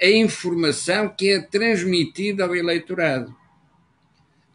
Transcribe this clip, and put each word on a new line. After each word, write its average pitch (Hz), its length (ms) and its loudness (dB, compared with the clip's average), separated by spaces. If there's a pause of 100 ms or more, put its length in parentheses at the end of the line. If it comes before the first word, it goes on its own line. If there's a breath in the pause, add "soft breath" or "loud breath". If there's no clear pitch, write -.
a 180 80 6
informação 180 1000 0
que 196 200 -2
é 190 120 2
transmitida 196 1040 -2
ao 175 100 -2
eleitorado. 165 800 -4 (1200)